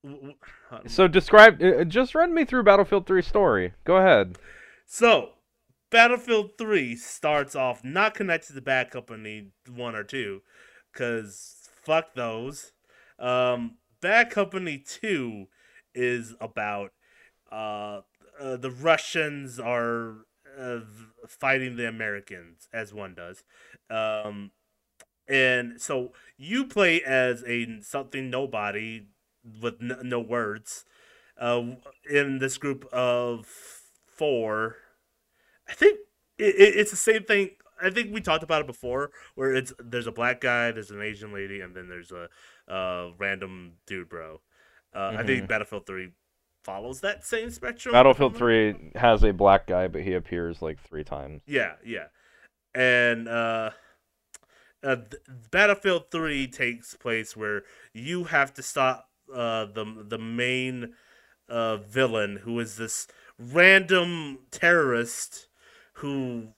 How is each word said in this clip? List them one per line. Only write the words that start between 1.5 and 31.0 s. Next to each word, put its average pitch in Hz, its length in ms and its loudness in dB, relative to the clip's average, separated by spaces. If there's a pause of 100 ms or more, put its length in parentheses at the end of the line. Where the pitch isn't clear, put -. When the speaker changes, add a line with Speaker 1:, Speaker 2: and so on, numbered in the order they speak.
Speaker 2:
uh, 170 200 4
just 214 320 0
run 339 200 2
me 330 100 2
through 254 200 0
Battlefield 196 420 6
three 185 160 2
story. 110 500 2 (120)
Go 175 120 4
ahead. 113 420 4 (480)
Speaker 1:
So, 214 440 2 (600)
Battlefield 233 680 4
three 170 380 0
starts 143 600 -2
off 127 280 -2
not 190 300 0
connected 156 400 -4
to 135 60 -14
Bad 127 320 -2
Company 110 560 -14 (200)
one 120 280 -10
or 107 80 -8
two, 104 380 -8 (500)
'cause 113 760 -8 (140)
fuck 160 320 -2
those. 120 580 -8 (460)
Um, 123 600 -2 (220)
Bad 233 300 2
Company 190 480 -4
two 123 720 -6 (460)
is 123 460 -4
about, 104 520 -8 (580)
uh, 104 520 -10 (380)
uh, 131 160 -8
the 127 140 -8
Russians 147 920 -2
are, 117 640 -4 (340)
uh, 123 200 -10
v-, 110 280 -20 (220)
fighting 131 480 -4
the 120 100 -6
Americans, 101 840 -10
as 110 200 -12
one 98 220 -14
does. 87 300 -18 (460)
Um, 107 600 -6 (800)
and 123 520 2
so 127 320 -6 (260)
you 220 280 -4
play 175 360 2
as 127 440 2
a 117 360 -6
something 135 480 -8
nobody 110 760 -6 (540)
with 117 200 -6
n-, 120 240 -6
no 123 160 -2
words, 113 640 -6 (540)